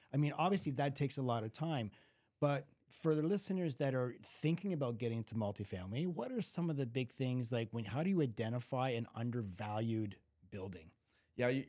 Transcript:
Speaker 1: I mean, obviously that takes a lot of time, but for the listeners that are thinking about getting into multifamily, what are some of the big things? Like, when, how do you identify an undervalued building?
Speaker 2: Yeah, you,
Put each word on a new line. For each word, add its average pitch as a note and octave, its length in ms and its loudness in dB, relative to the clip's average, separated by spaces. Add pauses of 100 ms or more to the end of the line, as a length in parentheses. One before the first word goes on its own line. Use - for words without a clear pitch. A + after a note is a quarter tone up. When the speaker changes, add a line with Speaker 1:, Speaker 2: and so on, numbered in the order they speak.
(120)
Speaker 1:
I - 60 2
mean, D3 200 4
obviously F3+ 360 2
that C#3+ 220 2
takes C#3+ 220 0
a C#3 40 -2
lot A#2 220 2
of A2 80 -4
time, D3 400 -2 (480)
but C#3+ 280 2 (220)
for D#3+ 240 2
the D3+ 80 2
listeners F3+ 540 0
that C3+ 180 2
are B2+ 300 0
thinking E3 500 0
about B2 240 0
getting A2+ 220 0
into A2 160 -4
multifamily, G#2 720 -2
what A3 240 -4
are A#3+ 100 -2
some E3+ 300 0
of C#3+ 60 0
the C3+ 100 0
big B2 240 -2
things? B2+ 400 0
Like, A#2 200 0
when, A#2 120 -2
how G#2+ 180 -2
do F#3 80 2
you F#3 120 4
identify B2 680 0
an A#2 240 0
undervalued A2 1000 -2 (340)
building? F#2+ 400 -10 (460)
Speaker 2:
Yeah, B2 140 2
you, C3 200 0